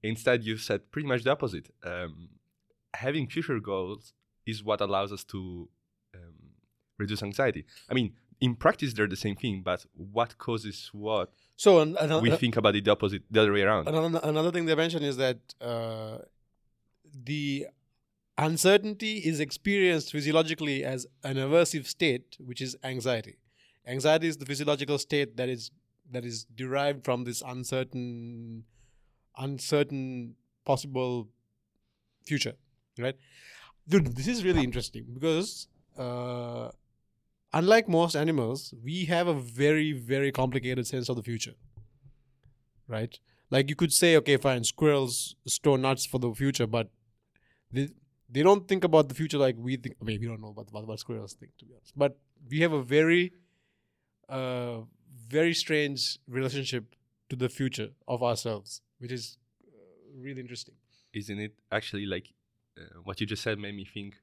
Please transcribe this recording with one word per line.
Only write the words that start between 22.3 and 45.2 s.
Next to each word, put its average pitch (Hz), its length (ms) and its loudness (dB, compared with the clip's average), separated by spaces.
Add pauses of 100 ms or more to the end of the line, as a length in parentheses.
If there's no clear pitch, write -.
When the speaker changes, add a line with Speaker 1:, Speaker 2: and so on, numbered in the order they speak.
Speaker 2:
which 127 220 -10
is 131 220 -8
anxiety. 123 540 -4 (500)
Anxiety 151 400 2
is 156 100 -2
the 143 80 -12
physiological 143 520 -2
state 139 400 -2
that 127 120 -2
is, 120 220 -10 (400)
that 123 140 -8
is 113 180 -10
derived 131 640 -2
from 123 180 0
this 120 220 -6
uncertain, 120 1200 -8 (720)
uncertain 131 1000 -2 (300)
possible 127 640 -2 (960)
future, 139 280 -4 (460)
right? 131 160 -4 (720)
Dude, 151 280 4
this 131 120 -4
is 233 160 -2
really 175 200 2
interesting 120 500 -6
because, 160 540 -2 (300)
uh, 123 720 -6 (840)
unlike 208 340 6
most 165 280 2
animals, 143 580 -2 (100)
we 165 220 -4
have 175 220 0
a 170 60 2
very, 147 600 2
very 135 400 -2
complicated 127 520 -2
sense 127 220 -4
of 127 80 -2
the 113 80 -8
future, 113 300 -8 (1300)
right? 113 300 -6 (320)
Like, 135 200 2
you 147 60 -2
could 165 180 2
say, 170 240 8
"Okay, 147 200 6
fine, 123 280 2
squirrels 139 680 2 (100)